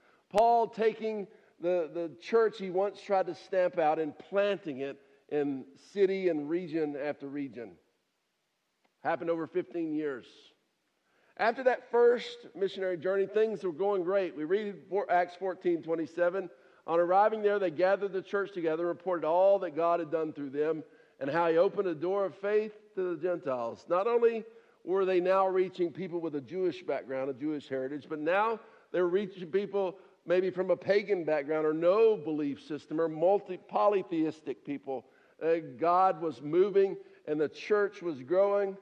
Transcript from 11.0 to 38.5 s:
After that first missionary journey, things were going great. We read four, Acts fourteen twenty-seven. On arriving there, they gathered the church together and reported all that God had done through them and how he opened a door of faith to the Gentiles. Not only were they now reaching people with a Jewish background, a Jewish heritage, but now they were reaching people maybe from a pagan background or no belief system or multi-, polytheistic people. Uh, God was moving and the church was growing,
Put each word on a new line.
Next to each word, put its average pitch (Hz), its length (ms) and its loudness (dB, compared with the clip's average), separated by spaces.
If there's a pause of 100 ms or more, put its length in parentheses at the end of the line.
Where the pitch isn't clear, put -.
After 233 280 0
that - 260 0
first 240 640 4
missionary 190 420 -2
journey, 190 300 0
things 208 360 0
were 185 100 -4
going 190 320 0
great. 185 320 -2
We 151 80 -6
read 202 320 -2 (120)
four, 190 220 -2
Acts 175 260 2
fourteen 175 460 -2
twenty-seven. 175 640 -2 (380)
On 165 140 2
arriving 202 420 4
there, 202 160 2
they 190 120 0
gathered 185 420 0
the 185 100 -4
church 202 300 -6
together 165 320 -2
and 170 120 -2
reported 175 300 -4
all 190 340 4
that 175 140 -6
God 170 260 2
had 156 100 -8
done 160 220 -2
through 143 180 -8
them 151 340 -2 (340)
and 135 100 -6
how 165 220 2
he 165 80 4
opened 190 300 2
a 170 60 -2
door 185 300 -2
of 156 120 -6
faith 214 360 0 (220)
to 180 220 -4
the 147 40 -10
Gentiles. 127 680 -4
Not 180 180 2
only 233 380 2 (400)
were 190 200 0
they 185 140 2
now 190 300 4
reaching 185 420 0
people 170 300 -6
with 160 160 -4
a 143 40 -6
Jewish 170 440 -4
background, 135 460 -4
a 135 40 -4
Jewish 147 340 -6
heritage, 135 400 -6
but 156 120 -8
now 202 400 0 (320)
they 170 80 0
were 180 80 4
reaching 185 400 -2
people 190 500 -2 (260)
maybe 185 260 2
from 185 200 -2
a 175 60 2
pagan 196 480 0
background 156 420 0
or 156 60 2
no 202 440 4
belief 147 480 -4
system 156 360 -6
or 165 80 2
multi-, 180 500 0 (100)
polytheistic 180 960 0
people. 135 420 -8 (360)
Uh, 165 140 2 (220)
God 175 440 2
was 160 180 -6
moving 190 560 2 (300)
and 151 140 -2
the 143 80 2
church 202 520 -2
was 160 220 -6
growing, 196 600 2